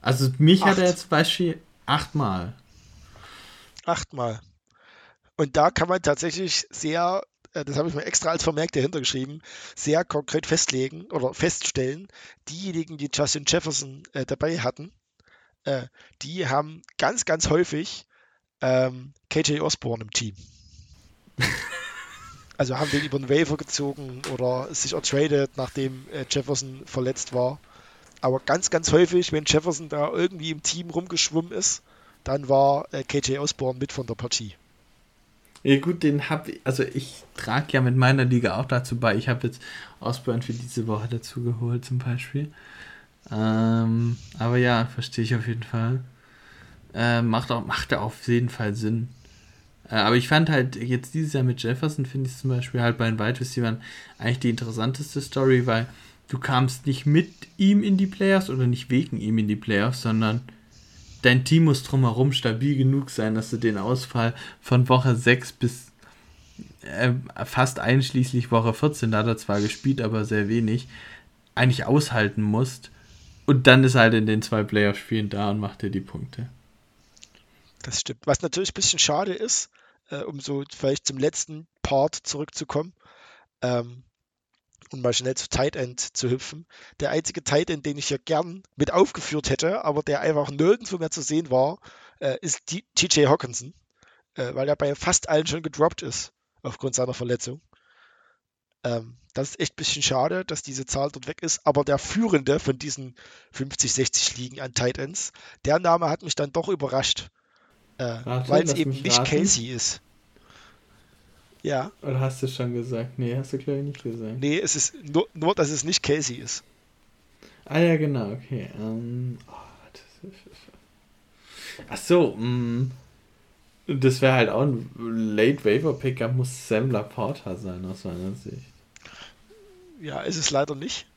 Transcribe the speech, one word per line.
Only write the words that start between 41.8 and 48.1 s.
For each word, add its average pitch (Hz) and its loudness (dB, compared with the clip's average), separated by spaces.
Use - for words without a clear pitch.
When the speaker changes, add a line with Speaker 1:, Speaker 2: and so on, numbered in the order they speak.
Speaker 1:
zum 127 -4
Beispiel. 127 -4
Ähm, 113 2
aber 120 0
ja, 120 4
verstehe - -4
ich 113 0
auf 113 -2
jeden 117 -4
Fall. 117 -2
Äh, 117 2
macht 117 0
auch, 117 -2
macht - -4
auf - -6